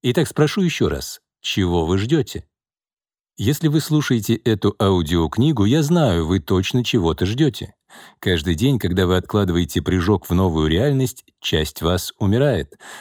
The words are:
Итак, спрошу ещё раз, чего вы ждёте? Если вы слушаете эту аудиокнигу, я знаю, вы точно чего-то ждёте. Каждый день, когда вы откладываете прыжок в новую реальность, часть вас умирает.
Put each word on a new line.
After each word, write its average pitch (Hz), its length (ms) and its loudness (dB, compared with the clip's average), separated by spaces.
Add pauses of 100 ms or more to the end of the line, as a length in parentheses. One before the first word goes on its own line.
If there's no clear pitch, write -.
Итак, 135 260 2
спрошу 151 340 -2
ещё 156 280 0
раз, 69 320 -8 (200)
чего 87 440 0
вы 90 120 0
ждёте? 117 500 -2 (880)
Если 147 300 0
вы 151 140 2
слушаете 131 540 0
эту 104 440 0
аудиокнигу, 98 880 2
я 143 180 2
знаю, 139 420 2
вы 92 140 0
точно 98 460 -2
чего-то 82 400 0
ждёте. 127 500 -2 (440)
Каждый 87 360 0
день, 127 220 0
когда 95 300 0
вы 90 80 2
откладываете 87 680 0
прыжок 90 480 0
в 87 40 0
новую 85 340 2
реальность, 127 560 0 (160)
часть - 420 -4
вас - 360 -2
умирает. 110 600 0 (240)